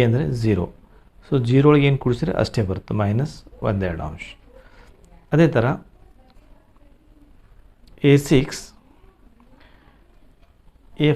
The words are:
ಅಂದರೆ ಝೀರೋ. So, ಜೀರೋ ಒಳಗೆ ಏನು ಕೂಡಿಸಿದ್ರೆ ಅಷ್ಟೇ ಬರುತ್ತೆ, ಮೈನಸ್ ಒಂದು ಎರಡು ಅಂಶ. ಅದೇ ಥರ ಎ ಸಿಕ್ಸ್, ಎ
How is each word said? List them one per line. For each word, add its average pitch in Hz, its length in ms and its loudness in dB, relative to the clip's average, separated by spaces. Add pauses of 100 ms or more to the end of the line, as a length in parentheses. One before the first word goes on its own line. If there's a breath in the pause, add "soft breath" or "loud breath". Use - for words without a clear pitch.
ಅಂದರೆ 120 180 0 (180)
ಝೀರೋ. 98 240 0 (600 soft breath)
So, 143 120 0 (100)
ಜೀರೋ 139 220 4
ಒಳಗೆ 147 200 4
ಏನು 135 140 0
ಕೂಡಿಸಿದ್ರೆ 127 380 -2
ಅಷ್ಟೇ 110 280 -2
ಬರುತ್ತೆ, - 220 -8 (100)
ಮೈನಸ್ 113 320 -2 (340)
ಒಂದು 98 200 -2
ಎರಡು 82 200 -8
ಅಂಶ. 80 160 -16 (1080 soft breath)
ಅದೇ 160 120 4 (100)
ಥರ 117 100 2 (2500)
ಎ - 20 6 (160)
ಸಿಕ್ಸ್, - 340 0 (2500 soft breath)
ಎ 151 100 4